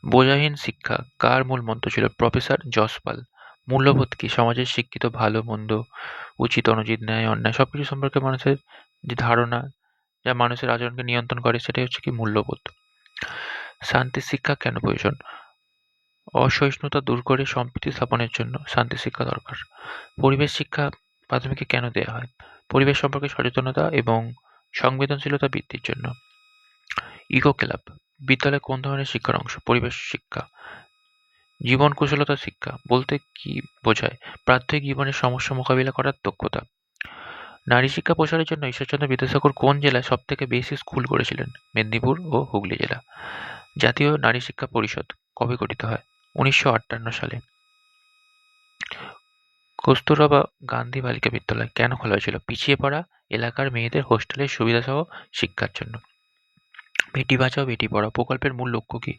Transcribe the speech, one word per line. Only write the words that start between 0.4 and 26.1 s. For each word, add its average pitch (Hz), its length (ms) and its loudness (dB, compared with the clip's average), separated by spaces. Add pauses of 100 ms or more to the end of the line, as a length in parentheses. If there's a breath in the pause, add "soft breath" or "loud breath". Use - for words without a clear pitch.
শিক্ষা - 440 -6 (200)
কার 123 260 4
মূল 127 160 -2
মন্ত্র 113 300 -4
ছিল? 110 180 2
প্রফেসর 120 480 2 (160)
যশপাল। - 500 0 (460 loud breath)
মূল্যবোধ 135 460 4
কি? - 140 -4
সমাজের 120 380 2
শিক্ষিত - 400 -4
ভালো 113 360 0
মন্দ, 110 400 -2 (560 loud breath)
উচিত 120 300 4
অনুচিত, 110 340 2
ন্যায় 110 260 0
অন্যায় 113 240 2
সবকিছু 135 320 0
সম্পর্কে 139 360 -2
মানুষের 135 360 2 (480 loud breath)
যে 120 120 -4
ধারণা, 120 460 2 (640)
যা 127 100 2
মানুষের 120 360 0
আচরণকে 120 320 -2
নিয়ন্ত্রণ 120 380 -2
করে, 120 180 2
সেটাই - 260 -2
হচ্ছে - 200 -8
কি - 60 -2
মূল্যবোধ। 110 580 -2 (1160 loud breath)
শান্তি 131 360 0
শিক্ষা - 340 -2
কেন - 240 -4
প্রয়োজন? - 360 0 (1200 loud breath)
অসহিষ্ণুতা 139 680 2
দূর 123 220 0
করে 135 240 2
সম্প্রীতি 123 460 -4
স্থাপনের 120 360 0 (100)
জন্য 120 200 -4 (100)
শান্তি 120 280 0
শিক্ষা - 280 -4
দরকার। - 320 -8 (680 loud breath)
পরিবেশ 135 300 4
শিক্ষা 143 380 -2 (380)
প্রাথমিকে 131 360 -2
কেন 123 260 -2
দেয়া 113 220 -2
হয়? 120 140 -8 (440 loud breath)
পরিবেশ 135 280 4
সম্পর্কে 143 300 -2
সচেতনতা 131 600 0
এবং 117 440 0 (420 soft breath)
সংবেদনশীলতা 139 760 0
বৃদ্ধির - 360 -6
জন্য। - 280 -6 (1160 loud breath)